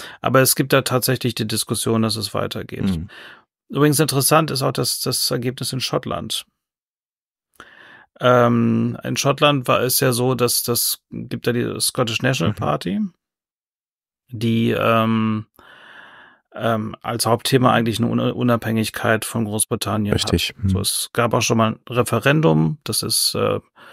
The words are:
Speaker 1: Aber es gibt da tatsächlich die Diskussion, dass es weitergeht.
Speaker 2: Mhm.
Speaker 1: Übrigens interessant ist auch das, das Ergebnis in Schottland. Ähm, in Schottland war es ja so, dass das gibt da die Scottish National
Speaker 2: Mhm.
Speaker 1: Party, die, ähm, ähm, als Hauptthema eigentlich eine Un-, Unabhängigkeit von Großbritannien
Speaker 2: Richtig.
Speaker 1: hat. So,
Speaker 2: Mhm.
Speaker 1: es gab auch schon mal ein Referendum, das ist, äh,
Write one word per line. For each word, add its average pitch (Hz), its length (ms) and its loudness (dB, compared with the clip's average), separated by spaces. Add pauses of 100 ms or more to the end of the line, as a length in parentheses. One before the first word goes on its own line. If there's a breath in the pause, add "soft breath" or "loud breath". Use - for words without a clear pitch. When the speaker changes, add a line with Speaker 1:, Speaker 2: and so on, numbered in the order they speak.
(220 loud breath)
Speaker 1:
Aber 131 180 2
es 131 140 4
gibt 135 180 0
da 139 120 4
tatsächlich 127 500 -2
die 110 140 -4
Diskussion, 113 560 -2
dass 107 120 0
es 107 200 -6
weitergeht. - 480 -6
Speaker 2:
Mhm. 92 240 -2 (600 loud breath)
Speaker 1:
Übrigens 143 300 4
interessant 147 520 2
ist 131 100 -4
auch 139 100 0
das, - 280 -4
das - 320 -2
Ergebnis 127 420 -4
in 131 60 -4
Schottland. - 680 -6 (1800 loud breath)
Ähm, 120 840 4
in 127 140 -4
Schottland 143 500 2
war 120 140 2
es 123 180 0
ja 131 140 2
so, 123 220 0
dass 120 280 0
das - 480 -2
gibt 117 360 -6
da 123 40 4
die 117 300 -2
Scottish - 400 -2
National 131 320 0
Speaker 2:
Mhm. - 20 -8
Speaker 1:
Party, 147 460 -2 (1300)
die, 113 420 0
ähm, 110 760 0 (1040 loud breath)
ähm, 110 480 -4
als - 240 -4
Hauptthema 120 480 4
eigentlich 113 260 2
eine 117 100 2
Un-, 120 220 0
Unabhängigkeit 113 920 0
von 117 180 -4
Großbritannien 107 720 -2
Speaker 2:
Richtig. - 440 0
Speaker 1:
hat. 95 140 0
So, 95 60 2
Speaker 2:
Mhm. 98 40 0
Speaker 1:
es - 300 -4
gab 117 220 2
auch 120 80 2
schon 113 160 2
mal 110 160 2
ein - 60 -12 (100)
Referendum, 156 960 2
das - 180 -4
ist, - 320 -2
äh, 104 240 0 (340 loud breath)